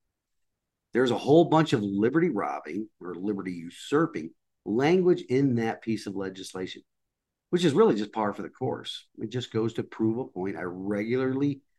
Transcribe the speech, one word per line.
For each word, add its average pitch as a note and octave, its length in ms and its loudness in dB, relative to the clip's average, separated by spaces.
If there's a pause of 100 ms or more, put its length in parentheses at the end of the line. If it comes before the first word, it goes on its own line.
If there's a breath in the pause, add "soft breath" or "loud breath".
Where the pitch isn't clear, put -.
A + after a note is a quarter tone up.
(920)
There's B2 160 4
a G#2+ 80 0
whole D#3 280 6
bunch D#3 260 4
of A#2+ 100 2
liberty A#2 480 2
robbing D#2+ 580 -6 (120)
or F2 160 -10
liberty F#2+ 360 -6
usurping F2 760 -4 (340)
language E3 580 2
in C3 340 2
that A2+ 260 -2
piece A2 240 -4
of G2+ 80 -8
legislation, F#2+ 680 -10 (680)
which F3 140 2
is D3 100 4
really F#3 220 6
just G#2 160 -4
par G#2 200 -2
for G2+ 100 -10
the E2 60 -10
course. - 580 -8 (120)
It A2 120 -8
just B2 220 -8
goes A2 220 0
to A#2+ 80 -4
prove A2+ 360 0
a C3 60 -4
point F#2 320 -6
I E2 60 -8
regularly A#2 1000 -2 (180)